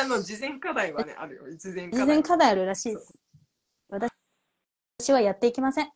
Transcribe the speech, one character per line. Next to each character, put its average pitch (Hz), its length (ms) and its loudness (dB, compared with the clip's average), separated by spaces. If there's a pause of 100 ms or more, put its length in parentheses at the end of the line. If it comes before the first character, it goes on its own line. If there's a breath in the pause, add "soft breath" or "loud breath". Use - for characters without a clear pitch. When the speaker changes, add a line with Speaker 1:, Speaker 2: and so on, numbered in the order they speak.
Speaker 1:
あ 269 60 2
の、 240 160 0
事 202 160 -10
前 269 220 -8
課 - 120 -4
題 196 200 -2
は 180 120 -4
ね、 151 140 -14
あ 156 80 -10
る 143 100 -14
よ。 - 200 -18
事 185 160 -12
前 175 180 -8
課 226 60 -4
題。 262 100 2
Speaker 2:
事 - 0 -
前 302 160 4
課 339 140 2
題 294 160 6
あ - 20 2
る 190 100 2
ら 190 120 -2
し - 100 -6
い 226 80 -4
で 208 60 -10
す。 - 60 -14
Speaker 1:
そ - 60 -16 (880)
う。 - 20 -8 (1000)
Speaker 2:
私 277 120 2
は 262 80 6
や 202 120 4
っ 190 80 -8
て 240 80 6
い 240 40 -2
き 262 80 -6
ま 269 120 2
せ 302 100 0
ん。 294 140 -8